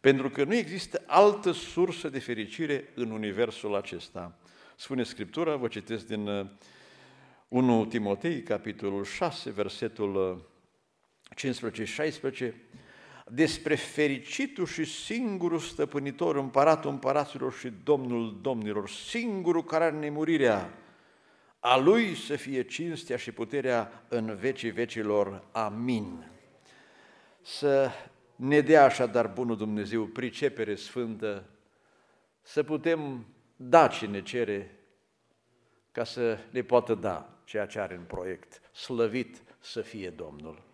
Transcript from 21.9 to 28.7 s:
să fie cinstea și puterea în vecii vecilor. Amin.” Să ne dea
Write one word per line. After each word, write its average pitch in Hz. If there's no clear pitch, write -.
să 147
fie 131
cinstea 151
și 117
puterea 120
în 110
vecii 120
vecilor. 104
Amin.” 107
Să 135
ne 143
dea 147